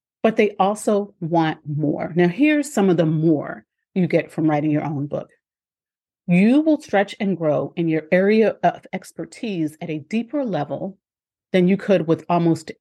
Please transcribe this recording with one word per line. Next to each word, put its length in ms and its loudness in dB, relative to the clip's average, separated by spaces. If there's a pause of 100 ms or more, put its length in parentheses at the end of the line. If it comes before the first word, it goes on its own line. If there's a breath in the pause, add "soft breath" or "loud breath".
(240)
But 140 0
they 200 2
also 600 0
want 460 0
more. 500 -4
Now, 120 4
here's 460 0
some 160 2
of 80 2
the 80 2
more 600 -2 (280)
you 140 0
get 240 -2
from 180 0
writing 220 0
your 140 -2
own 220 -6
book. 220 -10 (960)
You 340 4
will 200 2
stretch 380 -2
and 180 -2
grow 380 -2
in 120 -2
your 240 -2
area 520 2
of 300 -2
expertise 840 -8
at 120 -10
a 80 -8
deeper 440 -6
level 540 -6 (540)
than 160 4
you 100 2
could 300 0
with 200 0
almost 540 0